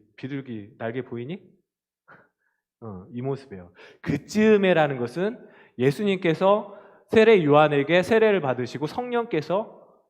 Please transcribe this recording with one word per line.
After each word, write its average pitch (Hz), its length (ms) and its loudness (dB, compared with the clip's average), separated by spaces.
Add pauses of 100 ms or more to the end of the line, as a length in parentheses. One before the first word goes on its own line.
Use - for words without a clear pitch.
(160)
비둘기 127 640 -14
날개 117 240 -8
보이니? 123 400 -12 (1400)
어, 101 300 -16
이 120 100 -12
모습이에요. 107 500 -12 (300)
그쯤에라는 180 960 0
것은 175 400 -6 (400)
예수님께서 190 1000 0 (320)
세례 220 340 6
요한에게 147 600 4
세례를 214 380 2
받으시고 127 460 -6
성령께서 226 1000 -6 (220)